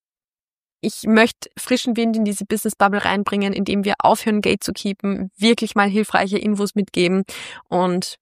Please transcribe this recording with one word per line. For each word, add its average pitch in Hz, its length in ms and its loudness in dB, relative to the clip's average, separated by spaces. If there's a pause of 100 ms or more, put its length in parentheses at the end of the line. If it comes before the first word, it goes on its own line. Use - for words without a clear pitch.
(840)
ich - 220 -6
möchte 220 440 4 (100)
frischen 247 380 -2
Wind 226 200 0
in 220 80 0
diese 208 200 -4
Business-Bubble 202 600 0
reinbringen, 196 500 0
indem 202 300 -2
wir 202 140 0
aufhören, 214 420 2
Gate - 220 0
zu - 100 -4
keepen, 196 640 -6
wirklich 220 380 2
mal 202 140 2
hilfreiche 202 500 0
Infos 208 360 0
mitgeben. 190 500 0 (440)
Und 180 540 0